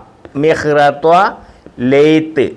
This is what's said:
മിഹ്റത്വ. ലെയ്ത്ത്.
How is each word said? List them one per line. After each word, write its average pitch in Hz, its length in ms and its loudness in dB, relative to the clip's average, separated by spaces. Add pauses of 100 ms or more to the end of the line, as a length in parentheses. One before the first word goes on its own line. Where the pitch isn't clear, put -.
(360)
മിഹ്റത്വ. 151 960 0 (460)
ലെയ്ത്ത്. 147 800 0